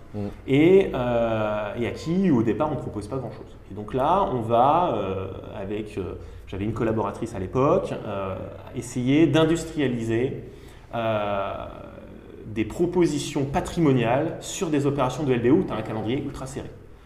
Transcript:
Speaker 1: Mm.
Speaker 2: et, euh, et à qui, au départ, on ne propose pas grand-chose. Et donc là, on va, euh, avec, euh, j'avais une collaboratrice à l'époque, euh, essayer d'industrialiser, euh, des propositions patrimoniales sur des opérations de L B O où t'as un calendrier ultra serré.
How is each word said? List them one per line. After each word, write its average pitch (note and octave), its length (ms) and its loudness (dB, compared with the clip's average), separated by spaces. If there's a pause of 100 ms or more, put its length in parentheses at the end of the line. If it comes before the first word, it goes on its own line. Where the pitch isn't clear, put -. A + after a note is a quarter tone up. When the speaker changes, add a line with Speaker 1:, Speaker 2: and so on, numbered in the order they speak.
(120)
Speaker 1:
Mm. G#2 60 -6 (300)
Speaker 2:
et, E3 440 8
euh, A2 840 0
et A#2 80 -2
à A#2 60 -2
qui, F3 400 2
au A2+ 100 6
départ, C#3 300 2
on - 20 -2
ne - 60 -6
propose G2+ 260 -8
pas C3+ 120 -6
grand-chose. - 380 -10 (140)
Et G2 40 -12
donc G#2+ 200 -8
là, E3 380 2
on B2 80 0
va, C3 560 4
euh, F#2+ 320 -4 (280)
avec, G#2+ 420 -6
euh, F2+ 160 -4 (340)
j'avais G2 160 -4
une G#2+ 80 0
collaboratrice A2 640 -2
à - 20 -6
l'époque, C3 560 2 (100)
euh, G2 300 -4 (400)
essayer C3+ 540 2
d'industrialiser, C3+ 1120 0 (540)
euh, G#2 580 -2 (880)
des A2 200 -2
propositions D3+ 800 2
patrimoniales C#3 960 2
sur - 280 -4
des C#3+ 180 2
opérations C#3 360 0
de C3+ 100 2
L B2 80 2
B A#2+ 120 4
O F3+ 60 6
où F#3 40 4
t'as A2+ 140 -4
un A2 60 -4
calendrier A2 380 -4
ultra C#3 260 -8
serré. - 220 -10 (360)